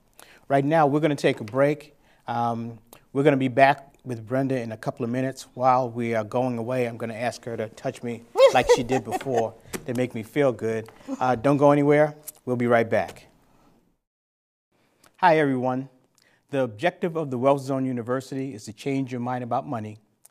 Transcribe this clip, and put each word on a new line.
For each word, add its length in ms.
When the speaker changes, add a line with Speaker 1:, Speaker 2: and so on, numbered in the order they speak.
Speaker 1:
Right 160
now, 220
we're 140
gonna 160
take 240
a 40
break. 520
Um, 500
we're 120
gonna 120
be 120
back 420
with 220
Brenda 340
in 120
a 40
couple 280
of 60
minutes. 440
While 360
we 240
are 100
going 340
away, 280
I'm 120
gonna 160
ask 320
her 100
to 140
touch 320
me 200
Speaker 2:
<laughs> 200
Speaker 1:
like 120
she 60
did 220
before 500
to 80
make 200
me 80
feel 300
good. 360
Uh, 160
don't 220
go 160
anywhere. 420
We'll 120
be 100
right 220
back. 380
Hi, 220
everyone. 500
The 120
objective 540
of 140
the 80
Wealth 240
Zone 240
University 680
is 120
to 60
change 380
your 100
mind 220
about 240
money 320